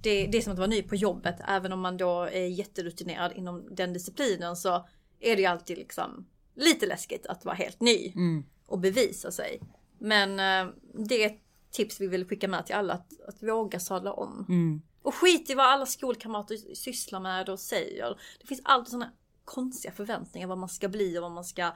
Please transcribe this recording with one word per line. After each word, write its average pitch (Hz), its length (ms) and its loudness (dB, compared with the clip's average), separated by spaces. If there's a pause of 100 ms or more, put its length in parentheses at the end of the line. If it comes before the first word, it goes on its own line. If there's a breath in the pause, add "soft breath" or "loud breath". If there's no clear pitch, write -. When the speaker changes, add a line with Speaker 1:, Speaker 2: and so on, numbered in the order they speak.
Speaker 1:
Det, 202 240 4
det 214 100 2
är 220 40 4
som 220 120 -2
att 180 60 -4
vara 185 80 2
ny 220 140 4
på 196 140 -4
jobbet, 185 400 0 (120)
även 190 260 0
om 185 60 -4
man 185 180 -2
då 180 240 2
är 180 260 0
jätterutinerad 175 880 -4
inom 180 360 -8
den 180 220 -2
disciplinen, 180 600 -2
så 175 320 2 (320 soft breath)
är 226 160 4
det 196 60 2
ju 190 60 6
alltid 175 300 -2
liksom - 480 -8 (300)
lite 294 300 6
läskigt - 400 -6
att 185 200 -8
vara 170 100 -4
helt - 260 -4
ny 226 340 6
Speaker 2:
Mm. 165 280 2 (240)
Speaker 1:
och - 120 -4
bevisa 190 520 2
sig. - 300 -6 (380)
Men, 196 400 2
eh, 190 340 2 (340)
det 226 160 4
är 214 40 4
ett 214 140 -4 (300)
tips - 300 -2
vi 196 60 -2
vill 185 200 -2
skicka 196 200 -4
med 170 180 -2
till - 100 -4
alla, 202 180 0
att, 180 140 -6 (200)
att - 160 -16
våga 220 360 -2
sadla 185 340 -4
om. - 360 -8
Speaker 2:
Mm. 165 320 4 (200)
Speaker 1:
Och 277 140 -2
skit 349 340 6
i 269 40 -2
vad 262 120 6
alla 269 200 6
skolkamrater 226 920 -6
sysslar - 440 -8
med 185 300 -4
och 190 100 -6
säger. - 580 -4 (240 loud breath)
Det - 60 -20
finns 269 160 -6
alltid 254 280 4
såna 240 180 -6 (360)
konstiga - 480 -6
förväntningar 190 540 -6
vad 185 100 -4
man 185 120 -6
ska - 200 -4
bli 190 280 0
och 170 40 0
vad 175 100 -6
man 175 120 -10
ska 175 320 -2